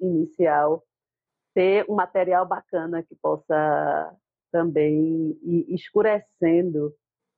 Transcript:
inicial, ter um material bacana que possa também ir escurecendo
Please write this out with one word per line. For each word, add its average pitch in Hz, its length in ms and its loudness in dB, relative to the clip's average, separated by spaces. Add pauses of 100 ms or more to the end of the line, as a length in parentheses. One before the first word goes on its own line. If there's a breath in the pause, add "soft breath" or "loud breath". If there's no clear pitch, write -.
inicial, 160 800 0 (720)
ter 190 360 2
um 208 60 -4
material 185 500 0
bacana 170 580 -6
que - 120 -20
possa 151 1000 -2 (380)
também 156 920 0
ir 170 300 -2
escurecendo 175 1200 0 (440)